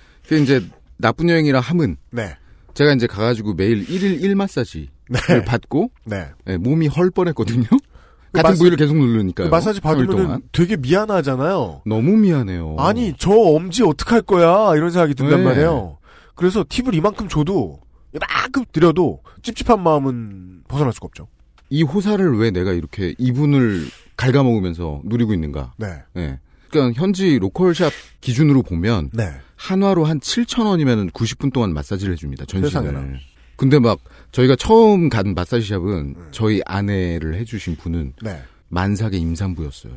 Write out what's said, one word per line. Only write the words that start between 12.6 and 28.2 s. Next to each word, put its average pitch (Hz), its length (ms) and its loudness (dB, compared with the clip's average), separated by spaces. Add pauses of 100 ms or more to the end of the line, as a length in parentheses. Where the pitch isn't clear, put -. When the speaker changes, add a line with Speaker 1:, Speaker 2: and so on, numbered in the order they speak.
Speaker 2:
"아니, 202 380 0
저 170 140 0
엄지 185 520 4
어떡할 214 400 2
거야?" 180 520 4
이런 160 160 0
생각이 165 240 2
든단 139 240 2
Speaker 1:
네. 131 60 2
Speaker 2:
말이에요. 131 540 0 (360)
그래서 185 320 0
팁을 247 280 -4
이만큼 196 340 -2
줘도 147 500 -2 (340)
이만큼 226 600 -4
드려도 156 480 2 (200)
찝찝한 226 400 0
마음은 113 840 -2
벗어날 135 240 -2
수가 - 140 -10
없죠. - 220 -18 (420)
Speaker 1:
이 147 140 0
호사를 185 540 0
왜 113 140 2
내가 92 220 -2
이렇게 85 440 -6
이분을 123 680 0 (320)
갉아먹으면서 92 880 0
누리고 110 280 0
있는가? 71 440 -6
Speaker 2:
네. 104 100 -8 (300)
Speaker 1:
예. 73 220 -8 (300)
그러니까 127 320 0
현지 185 380 2
로컬샵 165 540 0 (260)
기준으로 135 440 2